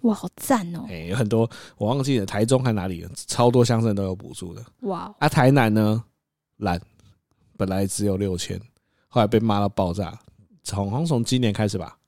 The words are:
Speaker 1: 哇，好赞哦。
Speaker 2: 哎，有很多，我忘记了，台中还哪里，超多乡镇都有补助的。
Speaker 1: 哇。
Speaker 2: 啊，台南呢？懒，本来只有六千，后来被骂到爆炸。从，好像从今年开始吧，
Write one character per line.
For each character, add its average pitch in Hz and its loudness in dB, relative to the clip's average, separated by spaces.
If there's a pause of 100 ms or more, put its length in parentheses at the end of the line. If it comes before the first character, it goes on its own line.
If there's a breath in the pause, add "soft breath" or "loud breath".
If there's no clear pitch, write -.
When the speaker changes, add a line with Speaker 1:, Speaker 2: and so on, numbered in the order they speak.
Speaker 1:
哇， 226 2
好 190 -6
赞 190 -2
哦。 160 -10
Speaker 2:
哎， 85 -10
有 90 -4
很 113 0
多， 113 2 (280 loud breath)
我 104 -4
忘 135 0
记 131 0
了， 98 -2
台 107 0
中 127 4
还 120 2
哪 95 -2
里， 85 -8 (220)
超 120 4
多 123 6
乡 113 2
镇 110 0
都 98 -2
有 95 -4
补 - -16
助 87 -12
的。 104 -16 (160)
Speaker 1:
哇。 202 -8
Speaker 2:
啊， 147 4
台 135 6
南 120 4
呢？ 110 2 (540)
懒， 90 -4 (760)
本 98 -2
来 95 -2
只 104 -4
有 98 0
六 95 -2
千， 92 -8 (460)
后 - 0
来 107 4
被 107 4
骂 107 0
到 101 0
爆 95 -2
炸。 92 -8 (460)
从， - -4
好 113 -4
像 160 -2
从 135 0
今 127 0
年 117 0
开 104 0
始 95 -4
吧， - -12 (120)